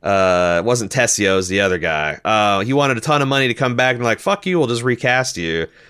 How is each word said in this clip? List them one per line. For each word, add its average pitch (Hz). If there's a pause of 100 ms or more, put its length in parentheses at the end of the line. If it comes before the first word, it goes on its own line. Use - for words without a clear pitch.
Uh, 90
it 95
wasn't 120
Tessio, 104
it -
was 92
the 95
other 95
guy. 76
Uh, 104
he 113
wanted 135
a 110
ton 147
of 135
money 135
to 117
come 123
back 127
and, 120
like, 113
"Fuck 196
you, 185
we'll 139
just 117
recast 127
you." 82 (220)